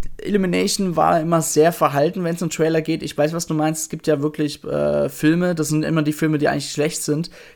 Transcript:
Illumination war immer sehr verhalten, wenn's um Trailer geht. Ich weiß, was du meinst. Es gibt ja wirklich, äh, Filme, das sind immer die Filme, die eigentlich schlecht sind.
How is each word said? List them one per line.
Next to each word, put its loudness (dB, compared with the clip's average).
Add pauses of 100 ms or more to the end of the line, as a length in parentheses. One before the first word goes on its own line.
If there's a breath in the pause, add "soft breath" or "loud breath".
(240)
Illumination 0
war 4
immer 2
sehr 4
verhalten, 0
wenn's -4
um -2
Trailer 0
geht. -2
Ich -10
weiß, 2
was -4
du -4
meinst. 0
Es -8
gibt -10
ja 2
wirklich, -4
äh, 0
Filme, 2
das -2
sind -2
immer 0
die 0
Filme, 0
die 0
eigentlich -4
schlecht -2
sind. -2 (240 loud breath)